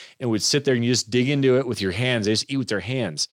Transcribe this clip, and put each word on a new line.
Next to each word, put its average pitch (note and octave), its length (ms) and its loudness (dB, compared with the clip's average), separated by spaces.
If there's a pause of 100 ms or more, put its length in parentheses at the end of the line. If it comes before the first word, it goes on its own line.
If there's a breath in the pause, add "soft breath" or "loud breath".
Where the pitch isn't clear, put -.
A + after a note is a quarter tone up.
(200 loud breath)
and B2 100 -2
we'd G#2+ 120 0
sit C#3+ 220 0
there C3+ 100 2
and A#2 100 2
you A#2+ 80 2
just A#2 200 -2
dig B2 180 2
into C3+ 280 4
it C3 100 0
with A2 140 -4
your F#2+ 100 0
hands. A#2 340 0
They G#2 60 4
just G#2+ 180 -2
eat C#3 80 -4
with C3+ 120 -2
their G#2 100 -2
hands. G2+ 480 -4 (120)